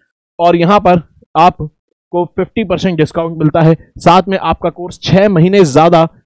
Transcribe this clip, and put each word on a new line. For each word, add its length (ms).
और 160
यहाँ 240
पर 220
आपको 880
fifty 260
percent 340
discount 400
मिलता 240
है, 140
साथ 300
में 100
आपका 320
course 320
छह 280
महीने 360
ज्यादा 420